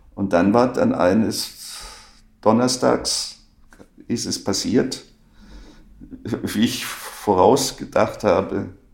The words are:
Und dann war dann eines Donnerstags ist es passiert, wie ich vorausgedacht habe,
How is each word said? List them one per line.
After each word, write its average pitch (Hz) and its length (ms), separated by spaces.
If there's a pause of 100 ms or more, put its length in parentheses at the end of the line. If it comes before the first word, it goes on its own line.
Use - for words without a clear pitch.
(160)
Und 98 160
dann 90 220
war 123 180
dann - 240
eines 92 560 (880)
Donnerstags 123 1040 (640)
ist - 180
es - 160
passiert, - 640 (1200)
wie - 400
ich - 220
vorausgedacht - 1400
habe, 98 460 (240)